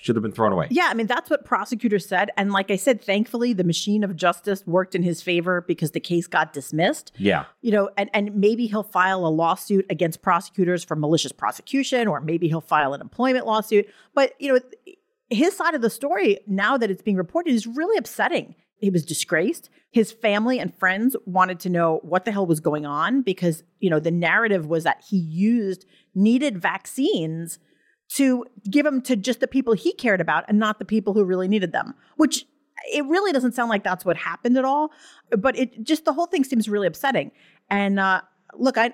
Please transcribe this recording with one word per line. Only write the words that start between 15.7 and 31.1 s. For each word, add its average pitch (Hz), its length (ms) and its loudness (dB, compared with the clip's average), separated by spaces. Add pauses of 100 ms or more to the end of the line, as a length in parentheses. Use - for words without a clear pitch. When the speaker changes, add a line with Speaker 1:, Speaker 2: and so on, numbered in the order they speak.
Speaker 2:
of 269 60 -2
the 226 100 2
story, 285 580 0
now 202 280 0
that 226 140 0
it's 190 120 -4
being 202 140 0
reported, 285 380 0
is 220 140 -2
really 320 280 -2
upsetting. - 600 -4 (220)
He 196 120 0
was 170 160 0
disgraced. 175 640 -2 (220)
His 226 180 2
family 226 480 0
and 175 180 -8
friends 202 380 0 (100)
wanted 185 360 0
to 185 100 -4
know 165 320 2
what 180 220 -2
the 226 80 -4
hell 202 140 0
was 165 120 2
going 151 260 -2
on 165 380 -2
because, 180 400 -2 (160)
you 190 120 0
know, 156 100 2
the 165 100 -2
narrative 175 560 2
was 160 160 -2
that - 260 -2
he 196 100 -2
used 190 680 -2 (300)
needed 226 440 2
vaccines 170 1000 -4 (540)
to 254 300 2 (240)
give 285 160 2
'em 277 160 2
to 254 160 0
just 233 240 -2
the - 60 0
people 254 260 0
he 320 220 0
cared 202 260 0
about 165 260 0
and 208 120 2
not 214 200 0
the 196 60 -12
people 208 300 -2